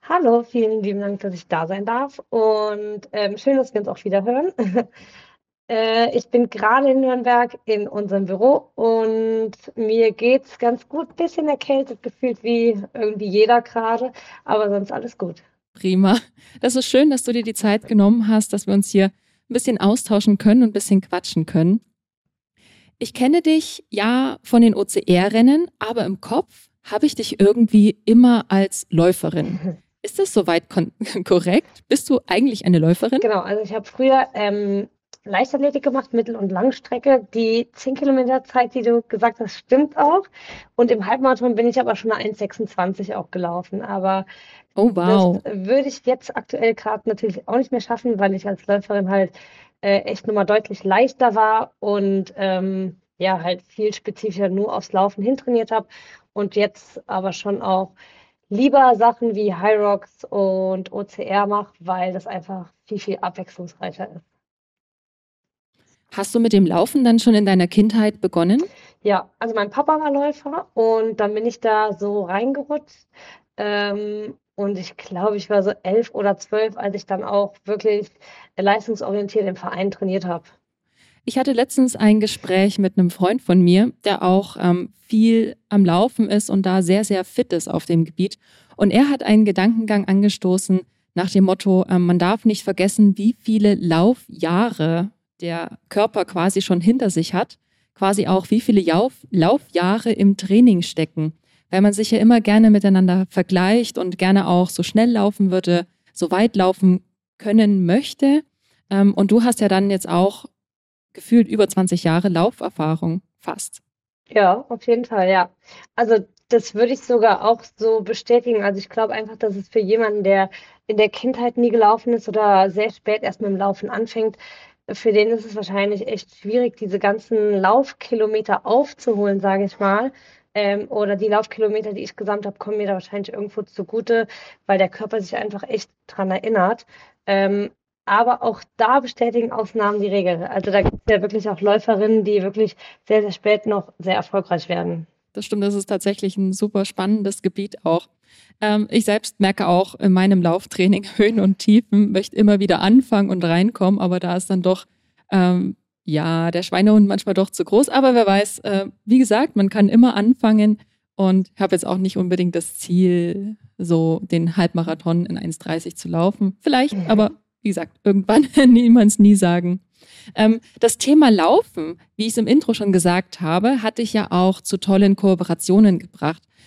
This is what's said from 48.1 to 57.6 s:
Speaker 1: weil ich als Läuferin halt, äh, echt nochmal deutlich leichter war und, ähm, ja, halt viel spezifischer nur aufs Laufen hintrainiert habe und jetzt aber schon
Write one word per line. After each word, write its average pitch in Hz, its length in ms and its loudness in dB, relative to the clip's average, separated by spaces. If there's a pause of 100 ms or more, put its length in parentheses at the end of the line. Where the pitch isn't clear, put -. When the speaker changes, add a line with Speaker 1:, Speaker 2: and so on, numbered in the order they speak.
Speaker 1:
weil 196 160 0
ich 190 120 -8
als 196 200 -8
Läuferin 202 420 -2
halt, 190 220 0 (500)
äh, 196 200 0
echt - 260 -8
nochmal 208 180 0
deutlich 214 380 -2
leichter 233 500 2
war 220 460 0
und, 196 580 -2
ähm, 190 600 -4 (200)
ja, 185 240 -2
halt 180 220 -6
viel 214 280 -4
spezifischer 202 580 -6
nur 196 220 -4
aufs - 220 -10
Laufen 196 300 -2
hintrainiert 240 480 -2
habe - 160 -4 (460)
und 208 220 -6
jetzt - 540 -4
aber 190 240 -6
schon 202 300 -8